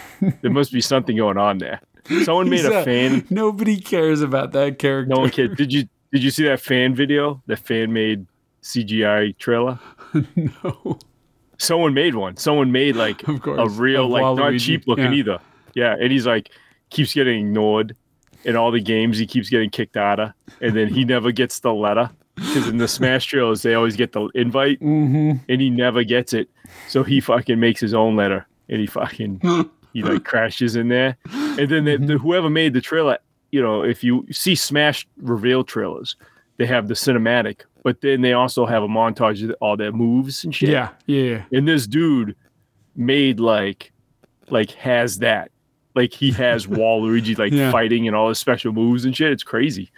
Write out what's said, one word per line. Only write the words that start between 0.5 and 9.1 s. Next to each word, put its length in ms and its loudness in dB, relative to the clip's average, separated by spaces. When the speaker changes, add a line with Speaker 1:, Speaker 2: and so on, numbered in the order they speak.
Speaker 2:
must 220 0
be 80 0
something 360 0
going 220 0
on 200 2
there. 220 -8
Someone 240 2
made 80 2
Speaker 1:
He's 80 0
Speaker 2:
a 160 2
Speaker 1:
a 40 0
Speaker 2:
fan 460 2
Speaker 1:
nobody 500 0
cares 400 0
about 300 -2
that 300 -2
character. 340 0
Speaker 2:
No 60 4
one 100 2
cared. 260 0
Did 160 0
you, 120 0
did 120 2
you 80 2
see 120 0
that 160 2
fan 320 2
video? 540 0
The 100 -4
fan-made 680 -2
C 220 -6
G 240 -2
I 320 2